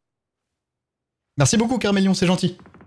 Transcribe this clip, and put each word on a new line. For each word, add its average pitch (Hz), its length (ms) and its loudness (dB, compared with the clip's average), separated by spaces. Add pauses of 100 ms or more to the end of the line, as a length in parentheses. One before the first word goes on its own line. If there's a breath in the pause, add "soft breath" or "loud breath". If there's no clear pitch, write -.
(1400)
Merci 143 180 2
beaucoup, 233 220 0
Carmélion, 196 360 0
c'est 180 140 0
gentil. 180 300 -2 (300)